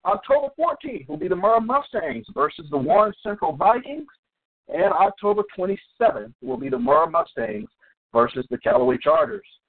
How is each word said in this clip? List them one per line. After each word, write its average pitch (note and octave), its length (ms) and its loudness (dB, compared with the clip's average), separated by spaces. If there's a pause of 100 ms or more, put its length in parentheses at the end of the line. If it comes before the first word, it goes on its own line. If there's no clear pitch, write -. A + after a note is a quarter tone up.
October C4+ 520 0
fourteenth C4+ 520 -4
will D3+ 80 -10
be F#3 120 -8
the F3+ 80 0
Murrah A3+ 280 2
Mustangs F#3+ 720 -4
versus D3+ 360 -2
the C#3+ 60 -4
Warren G3 460 2
Central G#3 340 -6
Vikings. B3+ 520 0 (600)
And F#3 240 0
October G#3 520 0 (100)
twenty-seventh F3+ 880 -4
will B2+ 140 -6
be C3+ 120 -8
the B2+ 80 -2
Murrah D3 340 2
Mustangs A2 580 -4 (440)
versus A#2 380 0
the B2 80 -6
Callaway B2 400 2
Chargers. C#3+ 480 0 (220)